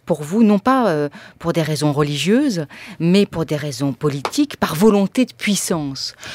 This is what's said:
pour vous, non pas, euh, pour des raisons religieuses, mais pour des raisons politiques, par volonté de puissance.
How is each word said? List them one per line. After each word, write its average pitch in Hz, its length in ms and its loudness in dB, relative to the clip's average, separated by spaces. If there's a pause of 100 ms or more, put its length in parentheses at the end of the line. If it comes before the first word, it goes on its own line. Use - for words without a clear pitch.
pour 151 160 -2
vous, 185 180 0
non 208 160 6
pas, 254 300 2
euh, 147 200 0 (300)
pour 170 160 -2
des 170 80 0
raisons 147 320 0
religieuses, 156 720 0 (340)
mais 185 280 4
pour 165 180 -4
des 151 100 -4
raisons 139 380 -4
politiques, 147 640 -4
par 165 160 -2
volonté 202 520 2
de - 80 -16
puissance. 160 840 -4 (200)